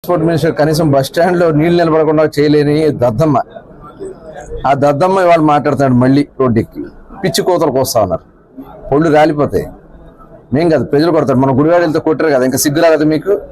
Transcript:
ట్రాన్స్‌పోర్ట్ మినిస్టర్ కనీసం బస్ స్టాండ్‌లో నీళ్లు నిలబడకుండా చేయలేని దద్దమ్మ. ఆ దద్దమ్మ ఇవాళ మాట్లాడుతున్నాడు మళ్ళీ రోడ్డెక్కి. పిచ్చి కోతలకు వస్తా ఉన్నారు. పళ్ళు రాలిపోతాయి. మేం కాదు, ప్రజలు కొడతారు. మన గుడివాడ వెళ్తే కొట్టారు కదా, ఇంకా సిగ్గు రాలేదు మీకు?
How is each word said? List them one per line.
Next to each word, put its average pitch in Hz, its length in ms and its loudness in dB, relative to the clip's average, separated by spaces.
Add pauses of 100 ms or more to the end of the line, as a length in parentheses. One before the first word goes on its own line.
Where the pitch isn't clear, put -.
(120)
ట్రాన్స్‌పోర్ట్ 160 160 -2
మినిస్టర్ 160 320 0
కనీసం 156 340 0
బస్ 135 140 0
స్టాండ్‌లో 175 380 0 (120)
నీళ్లు 170 220 2
నిలబడకుండా 156 440 2 (120)
చేయలేని 147 400 2 (260)
దద్దమ్మ. 127 340 0 (1300)
ఆ - 40 2 (100)
దద్దమ్మ 175 420 0
ఇవాళ 170 180 4 (100)
మాట్లాడుతున్నాడు 135 520 0
మళ్ళీ 139 180 4 (180)
రోడ్డెక్కి. 110 420 -2 (400)
పిచ్చి 190 200 -2
కోతలకు 165 400 0
వస్తా 120 220 -2
ఉన్నారు. 85 200 -6 (640)
పళ్ళు 160 280 0
రాలిపోతాయి. 147 500 0 (880)
మేం 160 200 0
కాదు, 131 200 0
ప్రజలు 156 240 2
కొడతారు. 127 280 0
మన 135 140 0
గుడివాడ 165 260 2
వెళ్తే 156 220 -2
కొట్టారు 151 280 0
కదా, 127 140 2
ఇంకా 127 160 -4
సిగ్గు 147 200 -2
రాలేదు 156 280 2
మీకు? 160 220 -2 (180)